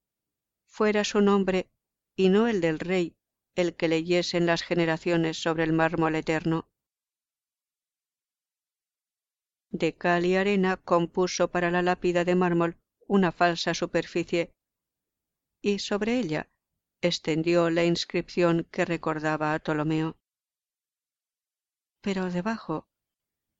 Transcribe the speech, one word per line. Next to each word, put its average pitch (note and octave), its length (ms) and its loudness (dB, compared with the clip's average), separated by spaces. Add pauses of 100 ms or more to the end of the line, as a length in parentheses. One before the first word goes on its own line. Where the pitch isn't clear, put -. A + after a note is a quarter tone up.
(680)
fuera G#3+ 360 0
su G#3 180 0
nombre F#3+ 500 2 (440)
y F#3+ 140 4
no G#3+ 180 4
el G#3 140 -2
del D#3+ 160 0
rey E3+ 400 -4 (380)
el F3 200 0
que E3+ 120 -2
leyesen E3+ 580 0
las E3+ 180 0
generaciones E3 800 0
sobre E3 220 0
el D#3+ 100 0
mármol D#3+ 420 2
eterno. D#3+ 540 -2 (3000)
De E3+ 260 -4
cal F3 300 0
y F#3 100 2
arena F#3+ 420 0
compuso F3 720 0
para F3 200 -2
la F3+ 100 0
lápida F3 440 0
de F3+ 100 2
mármol F3 420 0 (300)
una F#3+ 240 2
falsa E3+ 420 0
superficie, E3+ 800 -4 (1080)
y G3+ 180 -2
sobre G#3+ 400 -2
ella D#3 300 -6 (520)
extendió E3+ 680 0
la E3+ 160 2
inscripción E3+ 840 0
que F3 140 -2
recordaba D#3 680 -4
a D#3+ 60 -2
Ptolomeo. D#3 580 -2 (1800)
Pero F#3+ 280 -4
debajo, F3+ 580 -6 (720)